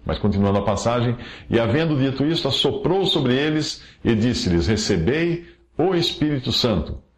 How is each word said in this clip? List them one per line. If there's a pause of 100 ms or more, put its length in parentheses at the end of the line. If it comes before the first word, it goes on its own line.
Mas
continuando
a
passagem, (320)
"E
havendo
dito
isto,
assoprou
sobre
eles (220)
e
disse-lhes,
'Recebei (320)
o
Espírito
Santo. (200)